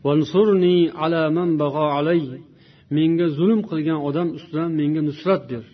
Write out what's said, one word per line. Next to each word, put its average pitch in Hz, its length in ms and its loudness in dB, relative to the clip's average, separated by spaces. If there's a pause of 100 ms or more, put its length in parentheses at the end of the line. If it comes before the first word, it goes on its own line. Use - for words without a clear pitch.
Vansurni 180 760 2 (140)
ala 160 380 -2
man 175 220 0
bag'a 147 380 0
alay. 151 320 0 (680)
Menga 165 380 2
zulm 180 340 2
qilgan 160 360 -4
odam 147 320 -2
ustidan 165 420 -6
menga 151 300 0
nusrat 151 420 -2
ber. 117 300 -10